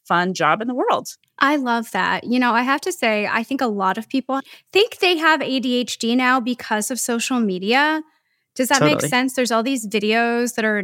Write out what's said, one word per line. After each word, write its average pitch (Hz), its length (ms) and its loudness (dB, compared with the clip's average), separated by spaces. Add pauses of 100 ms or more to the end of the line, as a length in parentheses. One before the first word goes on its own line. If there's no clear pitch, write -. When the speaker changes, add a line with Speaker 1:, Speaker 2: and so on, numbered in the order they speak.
Speaker 1:
fun 180 280 0
job 165 260 2
in 240 60 -4
the 247 80 -4
world. - 420 -2 (220)
Speaker 2:
I 285 160 2
love 240 340 -2
that. 185 360 -2
You 240 120 0
know, 247 160 2
I 233 80 2
have 269 200 0
to 370 100 -6
say, 214 340 -2
I 226 160 -2
think 269 200 -4
a 254 60 0
lot 196 300 -2
of 226 100 -8
people 269 340 -4 (300)
think 427 280 2
they 359 180 2
have 311 240 2
A 262 180 -2
D 247 180 0
H 240 200 -4
D 233 180 0
now 254 240 2
because 226 520 -4
of 233 80 -6
social 240 400 -2
media. 233 640 0 (500)
Does 262 140 -2
that 277 140 4
make - 140 4
Speaker 1:
Totally. - 140 0
Speaker 2:
sense? 254 240 0
There's 247 160 0
all 226 140 2
these 240 240 -4
videos 226 680 0
that 220 100 0
are 208 180 0